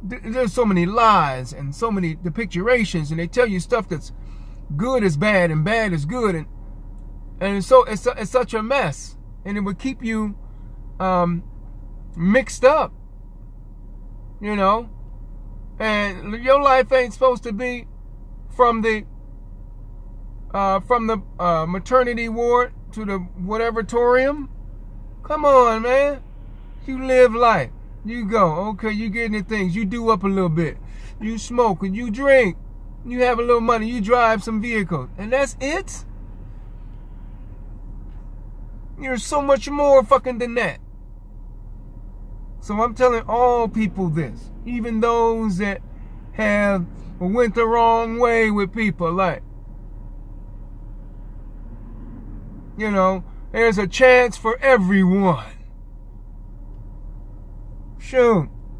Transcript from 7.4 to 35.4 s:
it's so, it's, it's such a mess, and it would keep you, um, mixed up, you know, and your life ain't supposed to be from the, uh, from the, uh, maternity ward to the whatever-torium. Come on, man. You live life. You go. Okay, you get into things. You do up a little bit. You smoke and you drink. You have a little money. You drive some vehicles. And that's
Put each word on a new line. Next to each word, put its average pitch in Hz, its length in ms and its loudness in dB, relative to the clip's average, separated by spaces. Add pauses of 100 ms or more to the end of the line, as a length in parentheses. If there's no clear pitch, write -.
it's 190 80 -2
so, 254 180 10
it's, 214 220 -4
it's 226 240 -2
such 247 240 2
a 220 80 0
mess, 220 540 -2 (280)
and 202 140 -4
it - 20 -2
would 196 180 -4
keep 262 240 -6
you, 220 340 -2 (640)
um, 175 440 2 (720)
mixed 208 480 2
up, 285 300 4 (1500)
you 208 160 -2
know, 208 320 2 (920)
and 208 640 -2
your 269 200 6
life 262 300 6
ain't 247 200 4
supposed 254 300 2
to 233 100 -6
be 247 340 -4 (640)
from 233 320 4
the, 214 240 0 (1500)
uh, 196 260 2
from 220 280 2
the, 220 120 0 (180)
uh, 170 280 2
maternity 233 640 2
ward 240 440 2 (200)
to 220 120 -8
the 196 140 -4
whatever-torium. 233 1300 0 (760)
Come 302 200 -4
on, 240 380 8
man. 269 400 2 (640)
You 262 160 -6
live 254 320 8
life. 220 360 4 (340)
You 233 220 -6
go. 190 420 2
Okay, 214 240 -4
you 214 160 -2
get 220 240 -2
into 214 100 0
things. 190 320 0
You 220 120 0
do 226 240 0
up 196 120 4
a 196 40 0
little 190 240 2
bit. 156 260 0 (420)
You 220 200 -4
smoke 226 440 0
and 190 140 -2
you 240 140 -4
drink. 254 480 6 (480)
You 247 160 -2
have 247 160 4
a 233 40 -2
little 240 200 4
money. 226 260 2
You 240 140 -2
drive 226 420 4
some 220 160 -2
vehicles. 190 560 -2
And 208 160 -4
that's 269 300 0